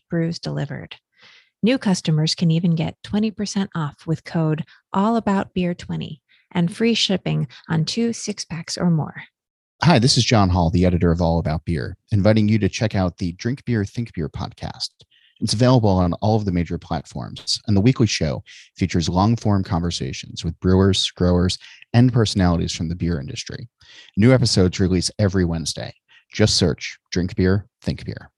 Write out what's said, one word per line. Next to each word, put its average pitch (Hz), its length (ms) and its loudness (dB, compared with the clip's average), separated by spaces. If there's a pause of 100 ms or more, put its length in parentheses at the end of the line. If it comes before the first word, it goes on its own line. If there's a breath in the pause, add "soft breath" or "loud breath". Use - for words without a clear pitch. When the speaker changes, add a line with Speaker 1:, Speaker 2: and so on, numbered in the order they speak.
Speaker 1:
brews 165 300 -4
delivered. 143 580 -8 (640 soft breath)
New 240 140 2
customers 160 580 0
can 165 160 0
even 165 240 0
get 160 300 -4
twenty 214 260 -2
percent 196 440 -6
off 151 320 -8
with 160 180 -4
code 156 400 -2 (300 soft breath)
all 214 220 0
about 202 360 -2
beer 175 220 -2
twenty 156 480 -10 (280 soft breath)
and 175 240 0
free 226 200 0
shipping 156 520 -2 (220 loud breath)
on 160 160 0
two 233 300 -2
six-packs - 640 -10
or 175 120 0
more. - 340 -2 (580)
Speaker 2:
Hi, 165 160 6
this 117 180 2
is 120 80 2
John 104 240 4
Hall, 90 220 2
the 90 160 2
editor 87 260 2
of 82 80 0
All 82 180 0
About 78 280 -4
Beer, 80 320 -6 (120)
inviting 107 380 4
you 110 120 2
to 98 100 0
check - 240 -4
out 92 240 0
the 87 140 -4
Drink 117 340 -8
Beer, 113 180 0
Think 117 300 -8
Beer 76 160 -6
podcast. - 580 -10 (520 soft breath)
It's 110 120 -2
available 117 380 4
on 90 240 2
all 110 220 0
of 104 80 -2
the 98 80 -2
major 85 260 -2
platforms, - 880 -8
and 101 100 2
the 98 40 4
weekly 120 260 4
show 71 380 -4 (320 loud breath)
features 87 320 -2
long-form 101 560 0
conversations - 800 -6
with 82 160 -8
brewers, 95 500 4
growers, 90 480 2 (340 loud breath)
and 120 200 6
personalities 90 600 2
from 82 160 -6
the 85 60 -4
beer 85 240 -2
industry. - 500 -12 (480 loud breath)
New 117 160 6
episodes 110 460 2
release 90 400 0
every 95 260 2
Wednesday. 80 480 -4 (400 soft breath)
Just - 240 2
search - 420 -2 (120)
Drink 85 240 -4
Beer, 92 320 2 (160)
Think - 240 -8
Beer. - 320 -14